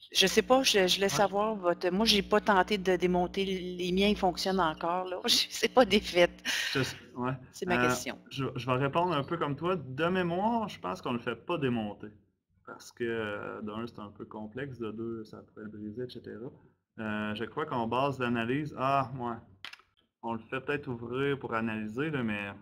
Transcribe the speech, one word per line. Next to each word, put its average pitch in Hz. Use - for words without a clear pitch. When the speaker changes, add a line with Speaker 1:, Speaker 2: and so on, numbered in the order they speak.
Speaker 1:
Je -
sais 208
pas, 262
je, 196
je 180
laisse 196
Speaker 2:
Ouais. -
Speaker 1:
savoir 202
votre, 175
moi 202
j'ai 208
pas 208
tenté 196
de 185
démonter, 180
les 180
miens 196
ils 208
fonctionnent 190
encore, 170
là, 185
<laughs> -
je, -
c'est -
pas 254
défaite. 180
Speaker 2:
Je 135
sais, -
ouais. 127
Speaker 1:
C'est -
ma 180
Speaker 2:
Euh, 123
Speaker 1:
question. 127
Speaker 2:
je, 135
je 117
vais 127
répondre 170
un 143
peu 170
comme 147
toi. 175
De 135
mémoire, 185
je -
pense 180
qu'on 135
le 120
fait 117
pas -
démonter, 113
parce -
que, -
euh, 104
d'un, 107
c'est 117
un 104
peu 113
complexe, 117
de 113
deux, 113
ça 104
pourrait 104
le 107
briser, 107
et 127
cetera. 107
Euh, 107
je 113
crois 151
qu'on 123
base 127
l'analyse, 123
ah, 131
ouais, 120
on 117
le 113
fait 127
peut-être 143
ouvrir 127
pour 117
analyser, 113
là, 139
mais 104